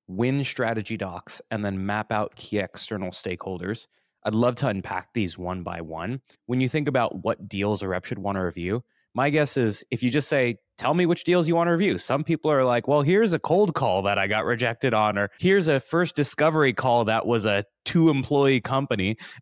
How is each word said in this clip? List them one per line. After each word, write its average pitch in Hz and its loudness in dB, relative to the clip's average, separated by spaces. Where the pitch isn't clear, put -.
win 127 -2
strategy 113 -4
docs, 87 -10
and 107 -4
then 95 -4
map 104 -4
out 107 -4
key - -4
external 95 -6
stakeholders. 92 -8
I'd 107 -2
love 120 2
to 143 -2
unpack 98 -4
these 98 -4
one 90 -6
by 85 -8
one. 85 -8
When 127 0
you 127 2
think 151 -2
about 120 0
what 107 -4
deals 101 -2
a 98 -6
rep 92 -4
should - -8
want 98 -4
to 92 -2
review, 87 -4
my 135 0
guess 147 0
is 113 0
if 123 -4
you 127 2
just 131 -2
say, 127 0
"Tell 139 -2
me 175 2
which 170 0
deals 170 2
you 165 2
want 170 2
to 175 4
review," 170 2
some 143 -2
people 156 0
are 139 4
like, 120 2
"Well, 143 4
here's 185 4
a 156 0
cold 180 2
call 98 2
that 98 2
I 98 0
got 104 0
rejected 117 0
on," 107 2
or, 101 0
"Here's 185 2
a 143 4
first 165 -2
discovery 151 2
call 120 2
that 110 0
was 113 2
a 101 2
two-employee 139 4
company." 110 -2